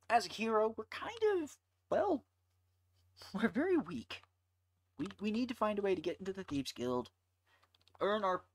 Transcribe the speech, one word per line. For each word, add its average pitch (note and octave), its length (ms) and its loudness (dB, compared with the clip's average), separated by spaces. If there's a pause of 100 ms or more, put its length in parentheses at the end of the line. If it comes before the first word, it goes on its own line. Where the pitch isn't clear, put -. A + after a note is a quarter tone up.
(100)
as A3+ 160 4
a E3+ 60 -12
hero, A3 440 2
we're A3 100 -8
kind G#4 560 0
of, C#4+ 140 -8 (320)
well, F4+ 360 2 (580)
<laughs> - 520 -20
we're G#3+ 140 2
very D#4+ 300 2
weak. C#3+ 440 -6 (760)
We, D3+ 80 -4 (140)
we G#3 100 -2
need A#3 200 -2
to A#3+ 40 -8
find G#3+ 240 0
a G3 40 -2
way G3 120 2
to D#3+ 80 -2
get E3+ 160 -4
into F#3+ 140 -6
the F#3+ 120 -10
Thieves C#3 280 -4
Guild, B2 380 -2 (920)
earn G#3 240 0
our, F3+ 180 0 (120)